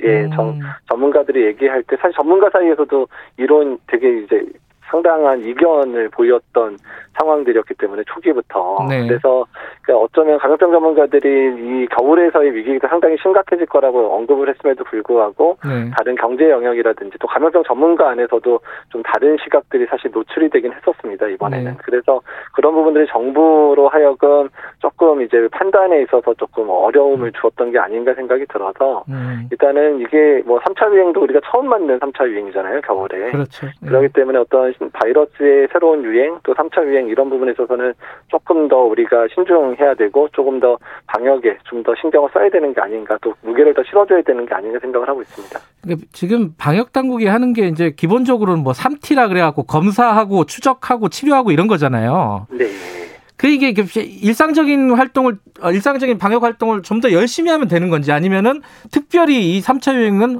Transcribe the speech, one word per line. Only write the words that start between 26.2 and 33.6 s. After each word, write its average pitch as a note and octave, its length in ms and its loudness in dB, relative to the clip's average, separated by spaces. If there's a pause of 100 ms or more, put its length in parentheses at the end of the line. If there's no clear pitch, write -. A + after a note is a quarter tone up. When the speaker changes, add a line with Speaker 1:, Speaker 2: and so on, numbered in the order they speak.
Speaker 1:
조금 - 340 -6
어려움을 A#2+ 600 0
Speaker 2:
음. - 100 -14
Speaker 1:
주었던 A#2+ 320 -2
게 A#2+ 80 0
아닌가 A2+ 340 -2
생각이 C3 340 -4
들어서 G#2 600 -4
Speaker 2:
음. B2 420 -10
Speaker 1:
일단은 C#3+ 480 2
이게 D3 460 2
뭐 A#2+ 160 2
삼 F#3+ 140 -4
차 A3 140 0
유행도 F#3+ 320 4
우리가 C#3 200 2 (100)
처음 C4 180 -6
맞는 E3 300 -2
삼 C#3 140 -6
차 C3+ 120 -2
유행이잖아요, G#2 560 -6
겨울에. F#2+ 500 -6
Speaker 2:
그렇죠. C#3 360 -8 (140)